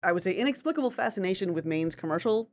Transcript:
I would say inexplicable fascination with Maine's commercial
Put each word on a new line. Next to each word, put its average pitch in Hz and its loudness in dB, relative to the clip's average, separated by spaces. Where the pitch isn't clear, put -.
I 180 2
would 175 0
say 185 0
inexplicable 277 0
fascination 190 -2
with 160 -2
Maine's 160 0
commercial 214 0